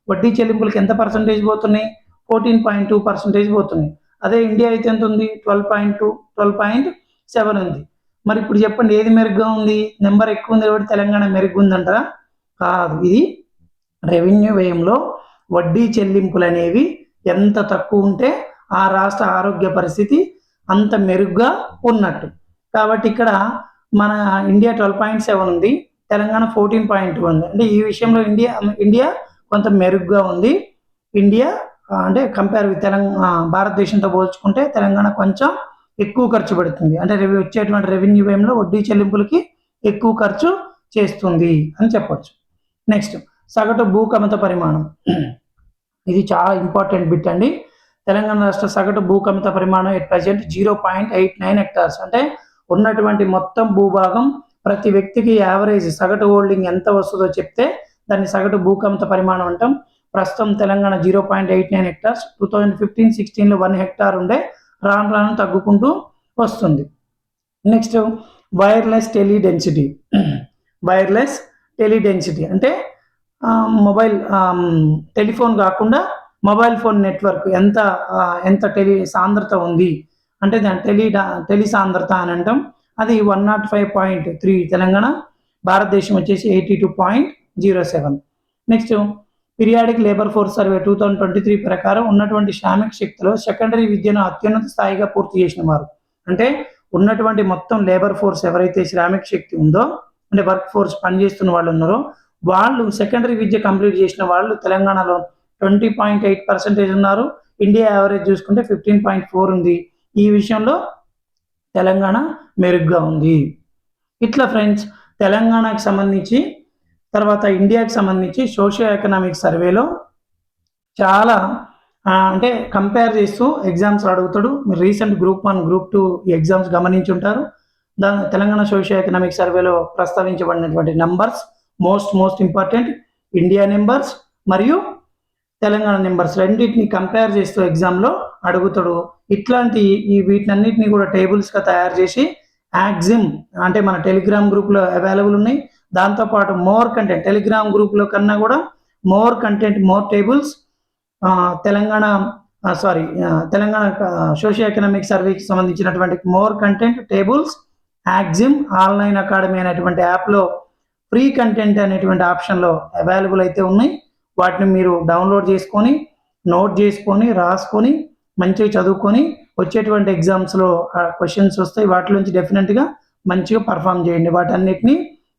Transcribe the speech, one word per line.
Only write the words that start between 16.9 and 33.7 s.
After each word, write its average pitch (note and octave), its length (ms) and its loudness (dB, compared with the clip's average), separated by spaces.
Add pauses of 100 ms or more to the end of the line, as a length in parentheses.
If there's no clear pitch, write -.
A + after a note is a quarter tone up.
ఎంత G3+ 340 2
తక్కువ G3+ 460 -2
ఉంటే A3 400 -2 (280)
ఆ F#3+ 140 0
రాష్ట్ర G3 380 -2
ఆరోగ్య F#3 440 -2
పరిస్థితి F#3+ 720 -2 (300)
అంత G#3 260 2
మెరుగ్గా G3 720 0 (160)
ఉన్నట్టు. G3 420 0 (480)
కాబట్టి A3 340 0
ఇక్కడ A3 420 0 (420)
మన G#3 560 0
ఇండియా G#3 220 4
ట్వెల్వ్ G3+ 280 -2
పాయింట్ A3 240 -2
సెవెన్ F#3+ 260 0
ఉంది, G3 380 0 (240)
తెలంగాణ G#3+ 340 0
ఫోర్టీన్ G#3+ 440 0
పాయింట్ F#3+ 260 -2
టూ E3 100 -4
ఉంది. E3 220 0
అంటే G3+ 180 0
ఈ G#3 180 2
విషయంలో A3+ 380 0
ఇండియా, G#3 580 0
ఇండియా A#3 340 2 (360)
కొంత G#3 180 0
మెరుగ్గా F#3+ 540 2
ఉంది. G3 540 -2 (400)
ఇండియా, A3 420 2 (340)
ఆ, G3 40 -4
అంటే F#3+ 440 0
compare G3+ 260 0
with G3 140 -2
తెలంగ-, G3 380 -2
ఆ, F3 280 0
భారతదేశంతో G3 640 0